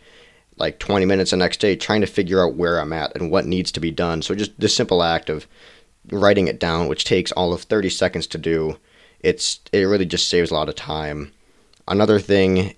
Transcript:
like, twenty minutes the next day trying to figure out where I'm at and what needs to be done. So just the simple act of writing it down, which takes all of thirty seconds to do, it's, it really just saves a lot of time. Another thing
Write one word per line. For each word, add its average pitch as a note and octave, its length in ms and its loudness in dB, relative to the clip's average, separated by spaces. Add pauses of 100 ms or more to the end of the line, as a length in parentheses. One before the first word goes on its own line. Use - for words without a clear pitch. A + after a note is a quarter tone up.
(580)
like, D#2+ 200 -4
twenty G2 280 0
minutes F#2+ 240 2
the F#2 80 0
next F2+ 220 0
day G2 160 2
trying G#2+ 260 0
to F#2+ 40 2
figure F#2+ 380 2
out D#2 120 0
where E2+ 220 0
I'm D2+ 140 -4
at D#2 240 -6
and E2+ 140 -6
what F#2 160 0
needs F2+ 260 -2
to - 80 -6
be E2 100 -2
done. F2 300 -2
So - 140 -4
just G2+ 260 -4
the G#2+ 80 2
simple - 340 0
act E2 280 -2
of D#2 160 -8 (640)
writing G2+ 360 4
it - 140 -4
down, E2 280 0
which - 160 -4
takes - 280 0
all F2 220 0
of E2+ 80 -6
thirty G#2 260 0
seconds F2+ 380 -2
to - 100 -10
do, D#2+ 400 -2 (440)
it's, - 400 -2 (120)
it G2+ 120 2
really F#2+ 200 2
just E2+ 240 -2
saves E2+ 220 2
a E2+ 40 0
lot D#2 140 -2
of C#2+ 60 -8
time. D2+ 580 -8 (560)
Another G#2+ 320 4
thing F#2+ 580 2